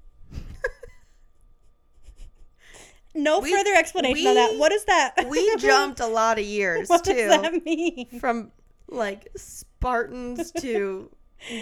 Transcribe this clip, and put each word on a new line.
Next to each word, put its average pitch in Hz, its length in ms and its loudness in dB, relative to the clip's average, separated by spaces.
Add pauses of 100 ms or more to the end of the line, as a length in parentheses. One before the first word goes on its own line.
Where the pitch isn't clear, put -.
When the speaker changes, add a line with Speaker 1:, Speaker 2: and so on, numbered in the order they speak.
(320)
Speaker 1:
<laughs> - 100 -12 (2750)
No 311 260 2
Speaker 2:
We, 277 100 -4
Speaker 1:
further 392 240 2
explanation 320 540 2
on 403 60 6
that. - 180 4
Speaker 2:
we, 269 60 -4
Speaker 1:
What 311 140 4
is 415 120 0
that? 320 300 2 (140)
Speaker 2:
we 370 280 2
Speaker 1:
<laughs> - 20 0
Speaker 2:
jumped 277 420 2
a 240 60 -2
lot 226 320 0
of 208 60 -2
years, 202 440 -2
Speaker 1:
What 349 160 4
Speaker 2:
too. 381 100 0
Speaker 1:
does 294 280 4
that 330 220 -4
mean? 320 420 -4 (140)
Speaker 2:
From, 233 320 -4 (360)
like, 208 480 -6
Spartans 247 1160 -8
Speaker 1:
<laughs> 339 80 -8
Speaker 2:
to 202 500 -6 (520)